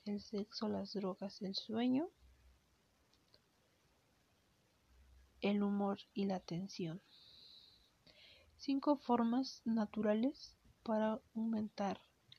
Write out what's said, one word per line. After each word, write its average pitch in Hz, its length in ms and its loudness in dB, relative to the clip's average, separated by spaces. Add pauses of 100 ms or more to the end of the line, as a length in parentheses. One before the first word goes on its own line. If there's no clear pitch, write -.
el 208 160 -4
sexo, 208 480 -6
las 202 240 -4
drogas, 196 500 -4
el 190 140 -4
sueño, 254 540 2 (3250)
el 202 240 4
humor 202 360 2 (140)
y 196 120 0
la 190 100 0
atención. 180 640 -6 (1600)
Cinco 277 400 2
formas 240 680 2
naturales 220 920 0 (260)
para 214 380 0 (120)
aumentar 214 680 -2 (380)